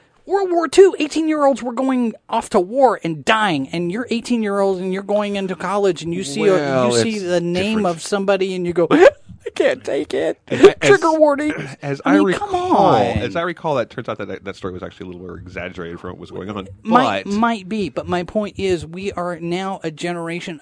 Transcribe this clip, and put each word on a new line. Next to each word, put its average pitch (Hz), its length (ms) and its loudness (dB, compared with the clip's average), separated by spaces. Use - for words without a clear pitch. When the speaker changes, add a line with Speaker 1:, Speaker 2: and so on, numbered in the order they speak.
Speaker 1:
World 370 240 0
War 330 180 0
Two, 370 300 4
eighteen-year-olds 302 640 0
were 240 100 -6
going 247 400 0
off - 220 -4
to 202 100 4
war 214 420 4
and 160 220 -4
dying, 196 440 2
and 170 220 -4
you're 233 200 -4
eighteen-year-olds 202 720 0
and 185 120 -2
you're 190 100 -4
going 202 340 0
into 190 200 -4
college 190 460 0
and 165 100 -4
you 185 120 -4
see 214 220 -4
a, 196 60 6
Speaker 2:
Well, 135 420 2
Speaker 1:
you 117 80 4
see - 140 0
Speaker 2:
it's 196 80 -6
Speaker 1:
the 175 160 2
name 185 380 0
Speaker 2:
different. 202 80 0
Speaker 1:
of 160 60 -14
somebody 196 520 0
and 180 120 -2
you 175 80 -2
go, 170 140 4
<laughs> - 20 -12
"I 359 180 8
can't - 280 2
take - 300 -4
it." 160 260 -2
Speaker 2:
As, - 120 -2
Speaker 1:
Trigger - 540 6
Speaker 2:
as, 320 40 0
Speaker 1:
warning. 302 340 4
Speaker 2:
as 143 240 -6
Speaker 1:
I 285 120 4
Speaker 2:
I - 60 6
Speaker 1:
mean, - 120 2
come 415 160 -4
Speaker 2:
recall, 370 260 0
Speaker 1:
on. 160 300 4
Speaker 2:
as 107 180 -4
I 170 60 0
recall, 170 340 -4
that 113 120 0
turns 120 220 -10
out 110 80 -8
that, 104 80 -8
that, 95 180 -12
that 95 120 -10
story 92 180 -8
was 90 80 -10
actually 90 220 -12
a 92 80 -12
little 90 140 -14
more 82 120 -14
exaggerated 87 600 -10
from 92 100 -10
what 90 80 -12
was 87 140 -16
going 95 180 -10
on. 98 180 -8
Speaker 1:
Might, 214 420 2
Speaker 2:
But 196 80 -6
Speaker 1:
might 214 360 -2
be, 202 200 -2
but 160 180 -8
my 175 180 -2
point 208 340 -6
is 185 260 -2
we 180 280 -8
are 175 280 -6
now 180 440 -4
a 165 80 -4
generation 170 680 -6